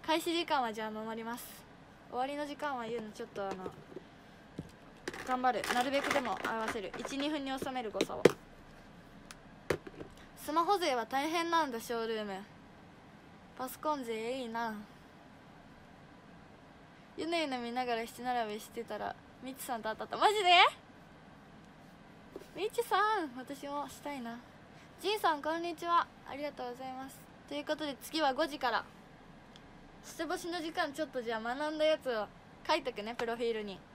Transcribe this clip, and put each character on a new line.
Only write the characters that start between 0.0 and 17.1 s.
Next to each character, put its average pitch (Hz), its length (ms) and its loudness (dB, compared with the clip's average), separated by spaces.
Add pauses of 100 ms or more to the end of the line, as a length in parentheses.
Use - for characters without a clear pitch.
開 320 140 4
始 339 120 -2
時 330 140 2
間 294 160 4
は 226 100 0
じ 214 80 -6
ゃ 220 60 -2
あ 214 60 -4
守 220 240 -6
り 226 80 -6
ま 233 120 -6
す。 - 80 -12 (640)
終 240 100 -4
わ 262 80 2
り 285 100 -2
の 294 100 -2
時 285 80 -6
間 285 220 -2
は 233 100 -4
言 233 120 -2
う - 40 -2
の 214 80 -8
ち 226 140 -8
ょ - 20 -6
っ - 40 -18
と 202 120 -4
あ 196 100 -2
の、 185 160 -6 (1600)
頑 254 160 2
張 254 80 6
る。 220 100 0 (140)
な 247 80 4
る 269 80 2
べ 277 100 4
く 285 140 0
で 285 60 6
も 226 260 0
合 226 120 0
わ 220 100 0
せ 226 120 -4
る。 185 180 -6
一、 269 200 -4
二 285 120 0
分 294 140 -2
に 269 140 -4
収 269 120 -4
め 254 120 -2
る 220 80 -4
誤 190 140 -4
差 165 100 -4
を。 - 80 -6 (2250)
ス - 160 -6
マ 330 120 6
ホ 392 140 6
勢 320 160 4
は 233 100 2
大 277 240 2
変 339 220 2
な 330 140 6
ん 269 80 -2
だ、 226 80 -2
シ 233 120 -6
ョ 226 120 0
ー - 20 -2
ル 226 120 -2
ー 214 60 -2
ム。 202 100 -4 (1200)
パ 254 100 -4
ソ - 120 -10
コ 302 160 4
ン 262 80 -4
勢 226 380 -2
い - 20 -2
い 233 40 -4
な。 226 240 0 (2500)